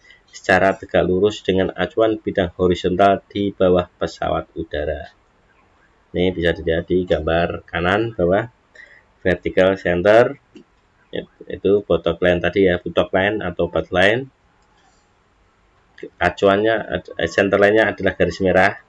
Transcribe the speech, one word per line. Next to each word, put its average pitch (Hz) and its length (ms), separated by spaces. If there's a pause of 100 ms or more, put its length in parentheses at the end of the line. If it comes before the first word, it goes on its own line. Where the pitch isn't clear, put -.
(280)
secara 95 480
tegak 87 320
lurus 95 400
dengan 92 320
acuan 110 400
bidang 95 400
horizontal 92 720
di 101 240
bawah 92 400
pesawat 82 640
udara. 76 560 (960)
Ini 90 240
bisa 85 160
dilihat 82 400
di 90 160
gambar 82 560
kanan 98 480
bawah, 98 400 (720)
vertical 92 560
center, 104 560 (1120)
itu 101 400
buttocks 85 320
line 90 240
tadi 95 240
ya, 90 80
buttocks 87 400
line 101 240
atau 87 320
butt 82 240
line. 110 320 (1900)
Acuannya 98 560
ad-, - 400
eh, 85 160
center 101 240
line-nya 101 400
adalah 95 240
garis 87 240
merah. 92 320 (140)